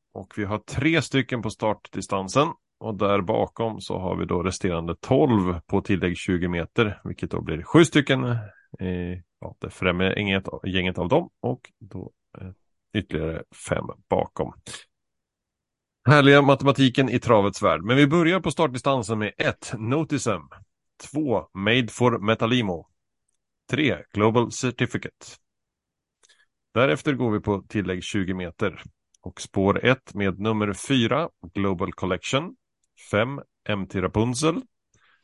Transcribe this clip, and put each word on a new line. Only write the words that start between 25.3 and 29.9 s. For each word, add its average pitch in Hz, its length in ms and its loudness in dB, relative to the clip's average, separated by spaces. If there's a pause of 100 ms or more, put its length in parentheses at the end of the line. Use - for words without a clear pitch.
Därefter 143 400 2
går 123 180 0
vi 107 80 0
på 98 220 -2
tillägg 92 420 -4
tjugo 95 300 -2
meter. 90 480 -6 (400)
Och - 200 -16
spår 95 440 2
ett - 280 0